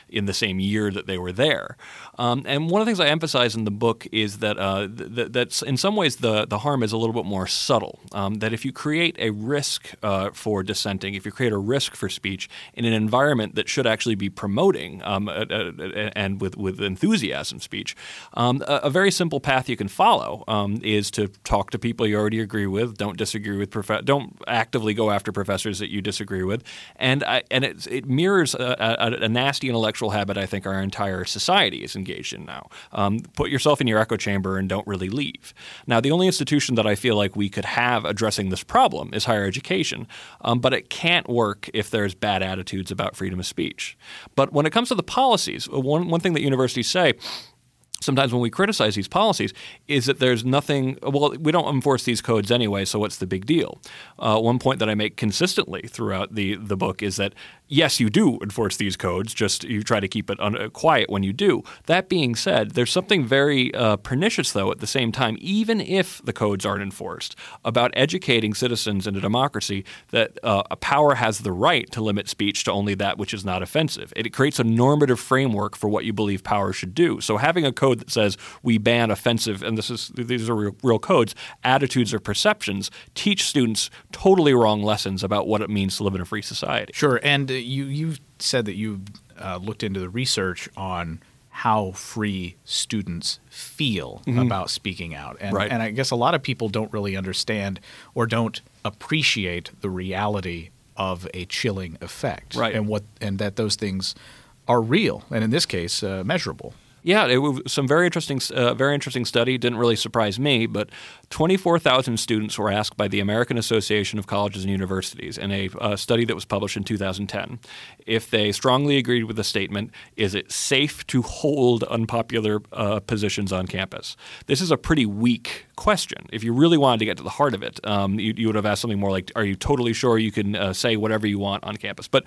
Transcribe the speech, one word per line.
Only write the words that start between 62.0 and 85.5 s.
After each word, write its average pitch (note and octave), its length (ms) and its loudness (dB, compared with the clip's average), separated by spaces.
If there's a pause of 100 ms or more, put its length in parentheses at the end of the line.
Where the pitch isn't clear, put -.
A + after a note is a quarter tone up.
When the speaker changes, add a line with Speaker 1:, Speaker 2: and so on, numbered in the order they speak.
Speaker 1:
being C3+ 280 2
said, A2+ 340 2
there's B2 220 2
something F#3 320 2
very, C3+ 500 4
uh, A2 220 4
pernicious, D3 560 0
though, G2 180 0
at - 80 -2
the G#2+ 80 -6
same A#2+ 240 0
time, A2+ 300 0
even G#3+ 400 0
if - 440 -2
the A#2+ 80 -4
codes G2+ 320 0
aren't G2+ 200 -2
enforced, F2 500 -10 (300)
about A#2+ 300 2
educating B2+ 600 2
citizens G#2+ 540 -2
in G2 80 -4
a F#2+ 40 -4
democracy G#2 640 0 (280)
that, A2+ 320 0
uh, G2+ 260 2
a - 60 -6
power C#3+ 400 4
has A2+ 240 0
the G#2 120 -2
right B2 380 2
to A#2 100 -6
limit G#2 280 -2
speech - 340 -2
to G#2 80 -2
only G2+ 240 0
that G2 240 -2
which G#2 160 -4
is G2 100 -8
not F#2 160 -2
offensive. - 540 -2
It, A2+ 140 -4
it - 20 -8
creates C3+ 300 2
a A#2 40 4
normative B2+ 540 6
framework A2+ 580 0
for G#2+ 120 -2
what G#2 160 0
you A2 80 -2
believe G2+ 320 -2
power G2 280 0
should F#2 220 -8
do. D#3+ 260 2
So - 180 0
having D#3+ 280 2
a B2+ 60 0
code B2+ 260 2
that - 120 -12
says G#2 260 2 (260)
we A#2 140 2
ban A#2 340 4
offensive, A2 520 0
and A2 140 -2
this G#2+ 140 -2
is, A#2 240 -8
these A#2+ 340 -2
are A#2+ 60 2
real, G#2 280 -2
real A2+ 160 4
codes, C3 360 2 (300)
attitudes B2+ 480 4
or G#2+ 80 -2
perceptions, G2+ 680 -2 (240)
teach G3+ 300 0
students A#2 440 2 (240)
totally F3+ 400 6
wrong G#2+ 300 6
lessons G2+ 420 -2
about G2+ 220 0
what G#2+ 160 2